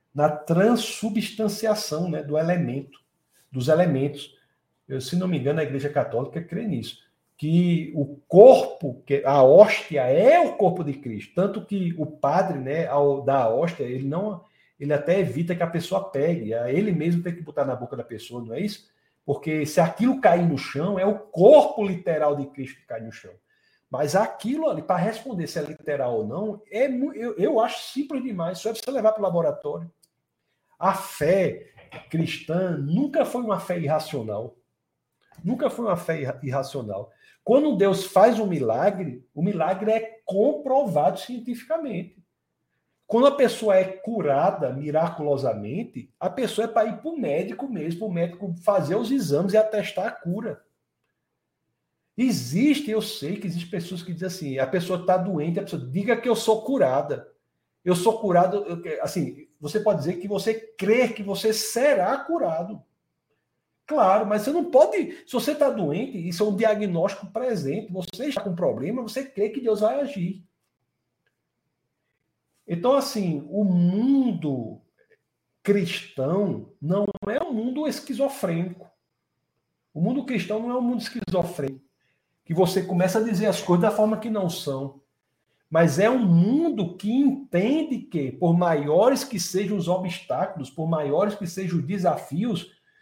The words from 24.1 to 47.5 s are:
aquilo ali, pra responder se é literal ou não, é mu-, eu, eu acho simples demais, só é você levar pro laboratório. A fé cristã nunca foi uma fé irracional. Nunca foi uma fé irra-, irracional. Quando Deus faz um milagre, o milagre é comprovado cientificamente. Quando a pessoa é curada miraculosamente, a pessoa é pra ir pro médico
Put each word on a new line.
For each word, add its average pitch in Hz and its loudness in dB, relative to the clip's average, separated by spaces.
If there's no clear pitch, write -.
aquilo 254 0
ali, 160 -2
pra 180 0
responder 196 -2
se - -8
é 151 -4
literal 135 -4
ou 104 -2
não, 196 -6
é 247 0
mu-, 254 -4
eu, 226 -8
eu 226 2
acho - -4
simples 277 -6
demais, 180 -6
só 220 -4
é 226 -6
você - -8
levar 220 2
pro 214 -4
laboratório. 165 -2
A 185 0
fé 175 -2
cristã 165 -4
nunca 233 0
foi 247 -4
uma 208 -2
fé 180 -6
irracional. 127 -4
Nunca 262 -2
foi 233 -6
uma 180 0
fé 165 -4
irra-, 131 -6
irracional. 123 -6
Quando 269 4
Deus 190 2
faz 220 6
um 208 0
milagre, 143 -2
o 147 -8
milagre 190 0
é 226 -4
comprovado 233 2
cientificamente. 247 -8
Quando 240 6
a 277 4
pessoa 220 2
é 185 6
curada 160 0
miraculosamente, 143 -4
a 185 -4
pessoa 220 -2
é 226 -4
pra 220 2
ir 214 -6
pro 330 -8
médico 202 -4